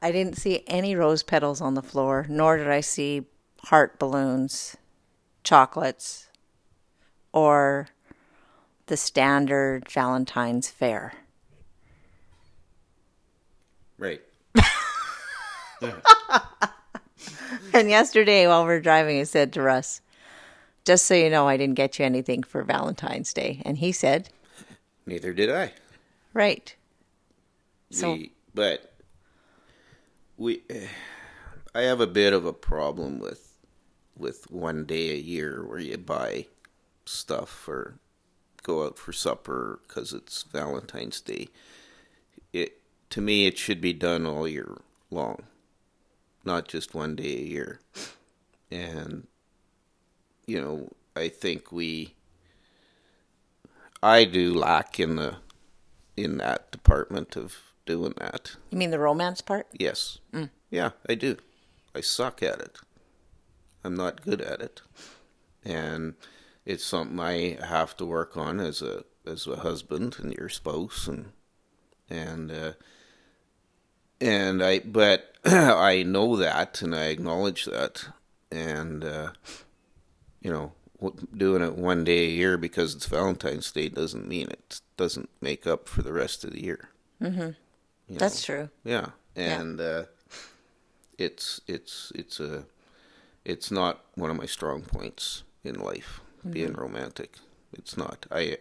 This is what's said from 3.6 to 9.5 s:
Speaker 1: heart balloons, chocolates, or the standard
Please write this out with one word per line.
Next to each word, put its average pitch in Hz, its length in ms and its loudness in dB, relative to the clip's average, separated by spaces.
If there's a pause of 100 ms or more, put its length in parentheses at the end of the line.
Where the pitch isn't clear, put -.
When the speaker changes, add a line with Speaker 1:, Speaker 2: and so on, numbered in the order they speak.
Speaker 1:
heart - 340 6
balloons, 135 800 -2 (680)
chocolates, - 840 4 (1080)
or 143 540 6 (1000)
the 156 100 0
standard 135 960 2